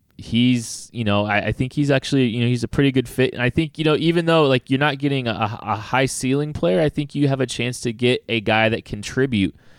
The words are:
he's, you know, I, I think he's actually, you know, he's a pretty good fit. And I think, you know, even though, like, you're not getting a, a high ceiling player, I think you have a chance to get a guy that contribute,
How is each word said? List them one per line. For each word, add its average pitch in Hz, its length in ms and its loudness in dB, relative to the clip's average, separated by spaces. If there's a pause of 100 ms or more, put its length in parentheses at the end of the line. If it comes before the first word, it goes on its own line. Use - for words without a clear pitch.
(180)
he's, 120 760 0
you 117 120 -8
know, 104 220 2
I, 104 220 0
I 107 40 0
think 127 220 -6
he's 143 180 0
actually, 135 340 2
you 120 160 -2
know, 117 60 2
he's 120 160 0
a 113 40 -4
pretty 139 240 2
good 127 160 0
fit. - 260 0
And - 80 -8
I 123 80 0
think, 160 280 -2
you 156 80 -2
know, 151 100 4
even 165 300 2
though, 165 200 4
like, 131 240 0
you're 135 100 2
not 143 180 0
getting 139 300 -2
a, 107 340 -4
a 104 140 -4
high 127 320 0
ceiling 139 440 -2
player, 170 300 0
I 151 80 2
think 143 240 -6
you 143 140 2
have 135 120 0
a 131 60 0
chance 120 360 -6
to 120 120 -4
get 120 340 2
a 113 140 -2
guy 110 260 2
that 110 160 -2
contribute, 107 720 0 (240)